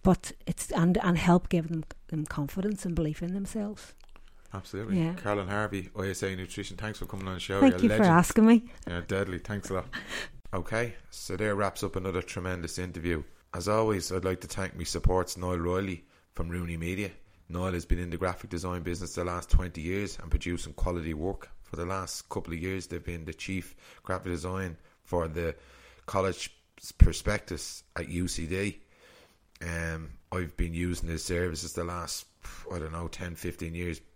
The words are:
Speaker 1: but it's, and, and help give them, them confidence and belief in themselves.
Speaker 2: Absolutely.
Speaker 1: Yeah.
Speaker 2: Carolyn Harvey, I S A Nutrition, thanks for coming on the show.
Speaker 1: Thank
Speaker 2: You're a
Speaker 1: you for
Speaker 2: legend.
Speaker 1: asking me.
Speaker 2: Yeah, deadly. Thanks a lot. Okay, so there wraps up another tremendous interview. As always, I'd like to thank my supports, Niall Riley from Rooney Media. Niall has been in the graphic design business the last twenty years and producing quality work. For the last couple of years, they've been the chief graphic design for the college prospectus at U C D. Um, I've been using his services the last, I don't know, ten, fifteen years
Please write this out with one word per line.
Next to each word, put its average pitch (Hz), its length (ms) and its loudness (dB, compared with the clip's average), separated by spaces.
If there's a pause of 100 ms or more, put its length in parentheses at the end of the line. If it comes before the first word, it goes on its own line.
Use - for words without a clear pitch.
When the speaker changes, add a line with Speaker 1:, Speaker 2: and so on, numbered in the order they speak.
Speaker 1:
but - 300 4 (160)
it's, - 240 -4
and, 170 320 4
and 175 140 4
help 175 320 6
give 165 180 2
them, 160 160 -4 (240)
them 156 180 -2
confidence 190 600 -4
and 175 100 -2
belief 156 260 0
in 175 120 -2
themselves. 202 600 -6 (600)
Speaker 2:
Absolutely. 104 460 -2
Speaker 1:
Yeah. 165 160 2
Speaker 2:
Carolyn 101 340 0
Harvey, 101 400 0 (100)
I 95 80 0
S 98 160 -2
A 95 140 0
Nutrition, 92 400 -6
thanks 107 220 -6
for - 60 -4
coming 95 220 -6
on 95 60 -4
the 87 80 -6
show. 98 180 0
Speaker 1:
Thank 269 140 10
Speaker 2:
You're 92 60 0
a - 40 4
Speaker 1:
you 233 60 6
for - 140 4
Speaker 2:
legend. 170 140 10
Speaker 1:
asking 214 280 8
me. 233 180 10 (240)
Speaker 2:
Yeah, 87 180 -2
deadly. 95 340 0
Thanks 101 300 -6
a 98 40 -2
lot. 92 140 -2 (680)
Okay, 110 420 -2 (140)
so - 260 -8
there 104 180 2
wraps 98 300 0
up 95 140 -2
another 92 240 0
tremendous 90 580 -4
interview. 85 440 -2 (300)
As 90 140 -4
always, 107 420 2
I'd 92 140 -2
like 92 160 0
to 82 80 -12
thank 95 300 -6
my 82 80 -6
supports, 90 500 2
Niall 90 240 -2
Riley 90 460 -2 (280)
from 85 140 -2
Rooney 85 300 -4
Media. 92 340 -4 (380)
Niall 90 240 -2
has 87 120 -2
been 87 140 4
in 90 100 -4
the 85 80 -4
graphic 90 320 -2
design 90 340 -4
business 85 320 -4
the 87 100 -2
last 87 240 -4
twenty 87 320 4
years 95 400 -2
and 85 100 -10
producing 85 420 0
quality 85 400 0
work. 85 360 -4 (120)
For - 140 -12
the 87 100 -4
last 92 440 -6
couple 87 240 -6
of 82 60 -4
years, 92 280 -4
they've 85 160 -8
been 82 220 -8
the 92 80 -8
chief - 420 -6 (260)
graphic 92 300 -4
design 90 440 -4 (280)
for 85 240 0
the 82 260 -2 (540)
college 95 440 0 (460)
prospectus - 840 6 (120)
at 87 140 -4
U 87 180 0
C 82 200 -2
D. 95 320 -2 (840)
Um, 82 480 -4 (220)
I've 90 260 -4
been 85 160 0
using 85 360 0
his 80 140 -2
services 85 500 -2
the 87 100 -4
last, 87 420 -6 (480)
I 87 60 -2
don't 78 120 -6
know, 85 160 -4
ten, 87 280 -8
fifteen 82 400 -6
years 87 260 -4 (140)